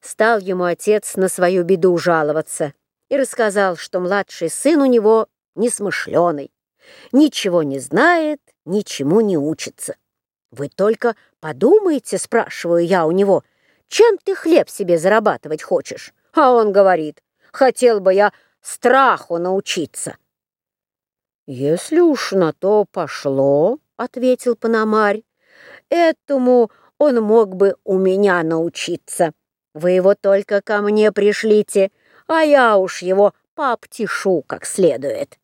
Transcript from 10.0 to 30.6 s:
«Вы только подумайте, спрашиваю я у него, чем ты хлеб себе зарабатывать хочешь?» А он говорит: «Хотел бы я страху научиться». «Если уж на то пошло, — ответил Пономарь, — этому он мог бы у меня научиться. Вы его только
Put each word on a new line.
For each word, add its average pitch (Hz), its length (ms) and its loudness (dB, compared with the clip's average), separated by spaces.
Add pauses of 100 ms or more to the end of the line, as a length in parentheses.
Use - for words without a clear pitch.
«Вы 139 180 -10
только 220 460 -2 (240)
подумайте, 262 760 0
спрашиваю 170 680 -2
я 170 200 2
у 156 60 0
него, 190 320 2 (440)
чем 427 300 2
ты 381 180 -6
хлеб 320 340 0
себе 175 280 -2
зарабатывать 175 680 -2
хочешь?» - 500 -6 (200)
А 285 180 4
он 226 200 2
говорит: 180 500 2 (300)
«Хотел 240 480 2
бы 185 140 2
я 202 200 2 (280)
страху 240 760 0
научиться». 180 800 -6 (1300)
«Если 147 540 -2
уж 320 320 2
на 175 220 0
то 208 380 0
пошло, — 143 880 -2 (180)
ответил 247 580 -2
Пономарь, — 220 680 0 (680)
этому 262 840 2 (260)
он 254 240 2
мог 208 340 2
бы 196 280 2
у 190 140 -2
меня 190 460 2
научиться. 165 880 -4 (400)
Вы 165 180 -2
его 185 240 2
только 196 460 -2